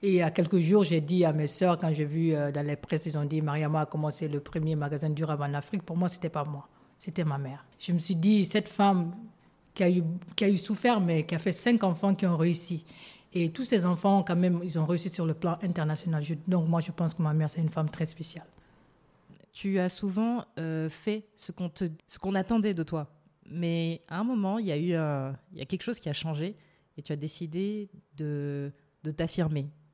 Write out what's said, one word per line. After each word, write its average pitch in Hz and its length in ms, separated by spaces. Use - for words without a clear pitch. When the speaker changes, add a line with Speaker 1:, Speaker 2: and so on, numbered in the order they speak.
Speaker 1:
Et 202 60
il 190 60
y 175 80
a 160 80
quelques 170 280
jours, 185 260
j'ai 160 180
dit 175 220
à 160 100
mes 151 120
sœurs, 175 320
quand 160 140
j'ai 151 140
vu, 160 280
euh, 147 160
dans 147 160
les 147 100
presses, - 280
ils 151 140
ont 147 80
dit, « 156 160
Mariama 151 400
a 147 40
commencé 151 400
le 147 140
premier 156 340
magasin 147 360
durable 147 320
en 143 100
Afrique. » 143 320
Pour 170 140
moi, 175 100
c'était 170 220
pas 147 140
moi. 143 220
C'était 175 280
ma 147 120
mère. 139 280
Je - 140
me 175 60
suis 170 180
dit, « 196 300
Cette 208 220
femme 185 440
qui - 80
a 180 80
eu, 180 120
qui - 100
a 196 40
eu 202 80
souffert, 226 440
mais 165 240
qui 165 100
a 165 40
fait 185 140
cinq 233 320
enfants 190 300
qui 196 120
ont 175 120
réussi. » 165 460
Et 170 160
tous 208 120
ces 220 240
enfants, 190 400
quand 180 80
même, 175 300
ils 170 140
ont 156 80
réussi 175 220
sur 170 160
le 160 100
plan 165 280
international. 156 600
Je, 156 120
donc, 175 200
moi, 165 120
je 160 100
pense 165 240
que - 80
ma 151 100
mère, 156 160
c'est 165 120
une 160 80
femme 156 200
très 160 180
spéciale. - 400
Speaker 2:
Tu 196 260
as 180 100
souvent, 214 540
euh, 160 300
fait 214 380
ce - 160
qu'on 180 160
te, 185 160
ce - 100
qu'on 196 160
attendait 202 400
de 170 80
toi. 156 260
Mais 165 600
à 170 120
un 214 40
moment, 214 340
il 226 80
y 175 60
a 147 40
eu 170 180
un, 143 420
il 160 60
y 143 40
a - 20
quelque 185 180
chose - 180
qui - 80
a 151 40
changé 160 440
et 147 60
tu - 100
as 151 40
décidé 180 720
de, 143 560
de 156 80
t'affirmer. 156 560